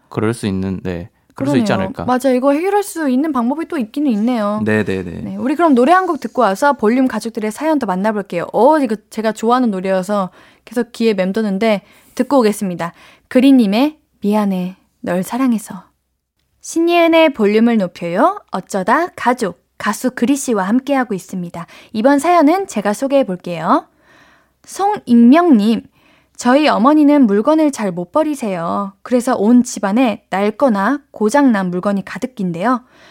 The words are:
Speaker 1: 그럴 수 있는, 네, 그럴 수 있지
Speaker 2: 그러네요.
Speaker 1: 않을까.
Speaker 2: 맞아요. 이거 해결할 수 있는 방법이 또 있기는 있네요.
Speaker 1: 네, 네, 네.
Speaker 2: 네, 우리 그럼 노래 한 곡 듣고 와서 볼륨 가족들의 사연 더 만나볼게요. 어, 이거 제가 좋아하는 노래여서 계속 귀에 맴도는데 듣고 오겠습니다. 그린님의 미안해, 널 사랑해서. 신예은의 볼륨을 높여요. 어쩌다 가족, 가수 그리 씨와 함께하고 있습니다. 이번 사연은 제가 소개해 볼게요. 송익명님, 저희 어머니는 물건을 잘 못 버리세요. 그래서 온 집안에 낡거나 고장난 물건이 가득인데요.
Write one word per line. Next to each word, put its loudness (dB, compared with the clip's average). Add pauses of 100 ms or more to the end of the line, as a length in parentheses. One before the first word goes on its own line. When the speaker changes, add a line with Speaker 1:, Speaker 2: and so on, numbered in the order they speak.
Speaker 1:
그럴 0
수 -8
있는, -4
네, -8 (260)
그럴 -4
수 2
있지 0
Speaker 2:
그러네요. 0
Speaker 1:
않을까. -8
Speaker 2:
맞아요. 0
이거 2
해결할 0
수 -6
있는 0
방법이 -2
또 -6
있기는 -2
있네요. -2
Speaker 1:
네, 2
네, -4
네. -10
Speaker 2:
네, -10
우리 -4
그럼 0
노래 2
한 2
곡 -6
듣고 -6
와서 0
볼륨 0
가족들의 -8
사연 -2
더 -4
만나볼게요. -4
어, 4
이거 -2 (120)
제가 -4
좋아하는 0
노래여서 -2 (360)
계속 -6
귀에 0
맴도는데 -2 (320)
듣고 2
오겠습니다. -2 (360)
그린님의 4 (220)
미안해, -2 (240)
널 -4
사랑해서. -4 (760)
신예은의 2
볼륨을 2
높여요. -2
어쩌다 -2 (100)
가족, -4 (140)
가수 -4
그리 0
씨와 -2
함께하고 -2
있습니다. -10 (280)
이번 2
사연은 2
제가 -4
소개해 0
볼게요. -2 (800)
송익명님, 4 (540)
저희 2
어머니는 4
물건을 2
잘 -6
못 -10
버리세요. -4 (100)
그래서 0
온 4
집안에 -2
낡거나 0 (100)
고장난 2
물건이 -4
가득인데요. -4 (260)